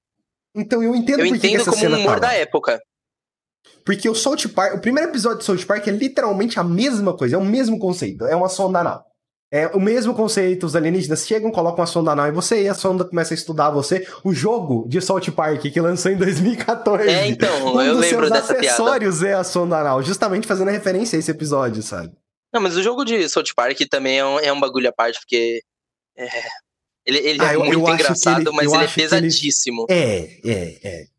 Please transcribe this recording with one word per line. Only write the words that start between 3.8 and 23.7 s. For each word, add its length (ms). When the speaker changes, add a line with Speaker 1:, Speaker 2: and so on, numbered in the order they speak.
Speaker 1:
Porque 240
o 60
South 400
Park, 220
o 40
primeiro 300
episódio 280
de 60
South 220
Park 220
é 20
literalmente 680
a 40
mesma 520
coisa, 180
é 40
o 60
mesmo 340
conceito, 480
é 100
uma 120
sonda 320
anal. 240
É 160
o 120
mesmo 340
conceito, 500
os 120
alienígenas 500
chegam, 240
colocam 320
a 40
sonda 260
anal 160
em 40
você 300
e 60
a 60
sonda 300
começa 300
a 20
estudar 340
você. 360
O 80
jogo 560
de 120
South 340
Park, 280
que 180
lançou 320
em 40
dois 240
mil 120
e 40
quatorze, 520
Speaker 2:
É, 180
então, 480
Speaker 1:
um 80
Speaker 2:
eu 120
Speaker 1:
dos 80
Speaker 2:
lembro 260
Speaker 1:
seus 20
Speaker 2:
dessa 240
piada. 140
Speaker 1:
acessórios 540
é 120
a 100
sonda 340
anal, 240
justamente 440
fazendo 240
referência 460
a 40
esse 100
episódio, 520
sabe? 300
Speaker 2:
Não, 100
mas 140
o 60
jogo 220
de 240
South 160
Park 240